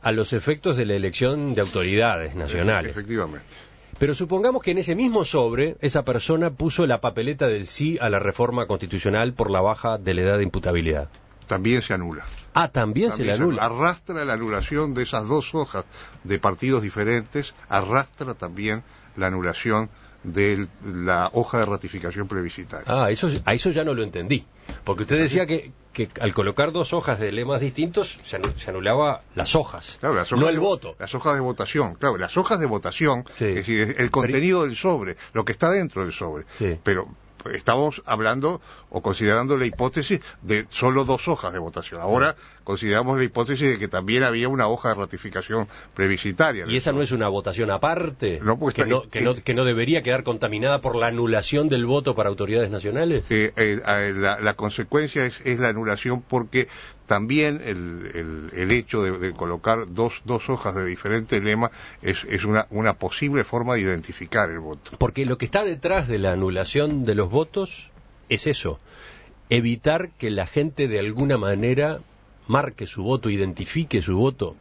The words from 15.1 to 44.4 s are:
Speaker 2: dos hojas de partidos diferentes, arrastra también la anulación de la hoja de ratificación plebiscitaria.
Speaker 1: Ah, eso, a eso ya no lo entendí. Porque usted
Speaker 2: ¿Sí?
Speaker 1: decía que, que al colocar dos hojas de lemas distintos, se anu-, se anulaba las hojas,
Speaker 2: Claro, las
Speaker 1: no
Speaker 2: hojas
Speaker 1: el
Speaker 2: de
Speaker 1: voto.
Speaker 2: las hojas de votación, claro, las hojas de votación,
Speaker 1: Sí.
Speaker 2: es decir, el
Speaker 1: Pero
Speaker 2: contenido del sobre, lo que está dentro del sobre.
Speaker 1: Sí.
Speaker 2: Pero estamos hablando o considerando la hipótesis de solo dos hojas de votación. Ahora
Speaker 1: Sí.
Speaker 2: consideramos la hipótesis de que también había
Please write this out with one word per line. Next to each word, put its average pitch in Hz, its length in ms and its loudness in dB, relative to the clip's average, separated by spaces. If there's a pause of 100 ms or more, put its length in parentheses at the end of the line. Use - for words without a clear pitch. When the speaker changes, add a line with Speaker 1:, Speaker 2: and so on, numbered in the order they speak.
Speaker 2:
dos 139 260 0
hojas 139 300 -4 (400)
de 98 160 0
partidos 117 420 2
diferentes, 113 720 -2 (120)
arrastra 120 680 -2
también 104 480 -4 (340)
la 95 100 0
anulación 95 640 0 (340)
de 98 440 0 (180)
la 90 480 0
hoja 120 260 0
de 110 60 4
ratificación 95 600 -6
plebiscitaria. 87 600 -8
Speaker 1:
Ah, 117 220 2
eso, 131 200 0 (160)
a 104 80 4
eso 170 180 0
ya 156 120 0
no 151 100 0
lo 113 100 -2
entendí. 92 420 -2 (380)
Porque 98 200 -2
usted 135 120 0
Speaker 2:
¿Sí? 156 80 2
Speaker 1:
decía 160 220 2
que, 156 260 -4 (220)
que 110 160 -4 (100)
al 107 140 0
colocar 110 400 2
dos 170 200 -2
hojas 139 260 0
de 104 120 -2
lemas 120 300 -2
distintos, 165 640 -2
se - 100 -10
anu-, 95 220 -4
se - 120 -10
anulaba 117 540 2 (100)
las - 220 -2
hojas, - 460 -2
Speaker 2:
Claro, 135 140 2
las 87 160 0
Speaker 1:
no 123 80 2
Speaker 2:
hojas 156 100 6
Speaker 1:
el 165 60 2
Speaker 2:
de 156 40 0
Speaker 1:
voto. 180 400 0
Speaker 2:
las 98 160 -8
hojas 143 200 0
de 139 40 -2
votación, 123 560 -2
claro, 127 220 0
las 90 200 -4
hojas 185 220 2
de 160 60 0
votación, 120 580 0 (140)
Speaker 1:
Sí. 117 80 0
Speaker 2:
es 98 100 2
decir, 104 260 0
el 107 140 0
Speaker 1:
Pero 135 160 0
Speaker 2:
contenido 143 520 2
del 127 120 -2
sobre, 117 400 0 (180)
lo 113 120 0
que 113 80 -4
está 165 180 2
dentro 170 320 0
del 87 80 -4
sobre. 78 340 -8 (140)
Speaker 1:
Sí. 90 240 0
Speaker 2:
Pero 95 240 2 (460)
estamos 139 520 0
hablando 127 540 0 (300)
o 92 120 -4
considerando 113 560 2
la 127 80 2
hipótesis 131 540 0 (220)
de 107 280 0
solo 127 360 2
dos 131 240 0
hojas 98 240 -2
de 92 60 -4
votación. 82 420 -8
Ahora 127 360 4
Speaker 1:
Sí. - 60 -20 (220)
Speaker 2:
consideramos 110 520 0
la 131 60 2
hipótesis 131 440 0
de 120 120 2
que 104 80 -4
también 104 360 0
había 120 260 0